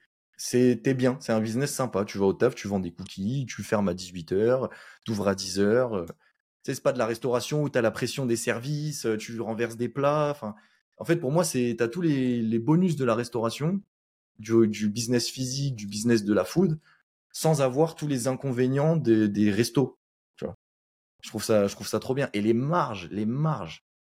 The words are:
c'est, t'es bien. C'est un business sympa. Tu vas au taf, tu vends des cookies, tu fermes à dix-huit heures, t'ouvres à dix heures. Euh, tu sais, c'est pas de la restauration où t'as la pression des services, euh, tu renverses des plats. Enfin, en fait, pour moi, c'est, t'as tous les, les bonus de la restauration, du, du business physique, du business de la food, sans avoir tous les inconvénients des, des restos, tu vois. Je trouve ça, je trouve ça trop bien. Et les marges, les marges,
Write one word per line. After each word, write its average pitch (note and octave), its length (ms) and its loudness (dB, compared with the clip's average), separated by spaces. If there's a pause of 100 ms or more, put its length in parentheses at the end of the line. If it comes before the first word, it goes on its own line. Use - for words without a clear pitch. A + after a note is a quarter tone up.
(380)
c'est, B2 460 2
t'es C3+ 100 2
bien. B2+ 280 0
C'est A#2 120 -2
un A2 80 2
business A#2+ 320 -2
sympa. G#2+ 320 -2
Tu G2+ 140 -8
vas G2 80 2
au F#2 60 4
taf, B2 200 2
tu - 140 -10
vends G2 120 0
des F2 120 -4
cookies, G#2+ 580 -6
tu G#2 140 -10
fermes G2+ 260 0
à F2 60 0
dix-huit F2+ 360 -10
heures, A#2 380 2 (360)
t'ouvres G2+ 220 -2
à G2 80 4
dix F#2+ 240 -6
heures. A2+ 360 2
Euh, F2 100 -4
tu - 80 -14 (520)
sais, C3+ 100 -4
c'est - 80 -10
pas C#3 100 2
de B2+ 60 -4
la A2 80 2
restauration B2 560 -2
où C#3 60 0
t'as C3 120 0
la A2 100 4
pression B2+ 360 -4
des A#2 80 2
services, C#3+ 720 -4
euh, A2 100 0
tu A2+ 240 -8
renverses A2+ 340 -4
des A#2+ 140 -4
plats. D3 400 0
Enfin, A2 240 -8 (440)
en - 60 -10
fait, E3+ 120 2
pour C3 160 -2
moi, E3+ 120 4
c'est, B2 360 0
t'as A#2 80 2
tous E3+ 140 -6
les, B2+ 420 2
les A2+ 160 0
bonus D#3+ 360 2
de C3 100 -2
la A2+ 100 4
restauration, A#2+ 680 -2 (560)
du, A2+ 300 4
du G#2 200 -2
business A#2 420 0
physique, C3 460 -4
du G#2 120 -10
business G#2+ 360 2
de G#2 100 2
la F#2 120 2
food, D#3+ 340 2 (520)
sans D#3 300 2
avoir C#3+ 340 2
tous D3+ 120 -6
les C3 200 -2
inconvénients C3 680 0
des, A2 320 4
des G2+ 220 4
restos, A#2+ 480 0 (360)
tu - 100 -10
vois. - 100 -10 (640)
Je - 80 -18
trouve A2 140 -8
ça, G#2 240 4
je - 80 -6
trouve - 120 -12
ça G#2+ 120 -2
trop C3 160 -2
bien. C#3 180 -2
Et G2+ 80 0
les A2 140 4
marges, C3 560 -2
les G#2 160 -2
marges, B2 580 -4 (180)